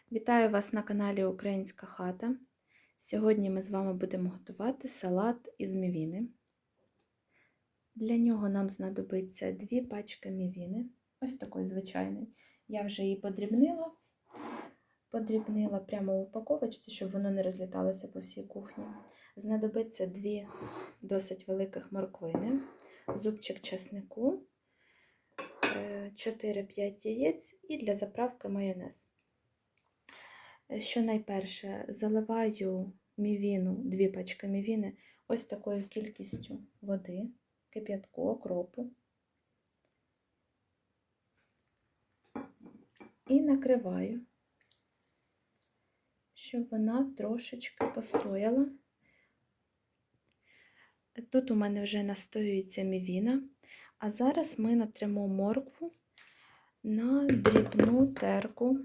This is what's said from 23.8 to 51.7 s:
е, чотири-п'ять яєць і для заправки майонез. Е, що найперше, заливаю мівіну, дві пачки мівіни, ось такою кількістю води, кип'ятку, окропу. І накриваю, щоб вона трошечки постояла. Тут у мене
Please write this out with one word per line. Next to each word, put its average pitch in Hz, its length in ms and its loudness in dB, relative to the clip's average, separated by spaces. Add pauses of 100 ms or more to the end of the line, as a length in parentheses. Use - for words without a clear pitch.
е, 202 380 -8
чотири-п'ять 202 920 -6
яєць 269 520 -2 (100)
і 302 100 -6
для 208 160 0
заправки 220 540 -4
майонез. 190 600 -6 (1600)
Е, 220 100 -4
що 233 220 2
найперше, 202 840 -2
заливаю 214 1040 0 (240)
мівіну, 202 580 2
дві 190 340 2
пачки 185 400 -6
мівіни, 202 480 0 (320)
ось 233 160 0
такою 202 440 -4
кількістю - 760 -8 (180)
води, 196 480 -4 (420)
кип'ятку, 202 580 -4
окропу. 208 600 -4 (4000)
І 269 120 8
накриваю, 240 800 2 (2250)
щоб - 340 -4
вона 226 500 2
трошечки 233 680 -4 (100)
постояла. 226 720 2 (2500)
Тут 254 200 4
у 226 40 4
мене 202 300 2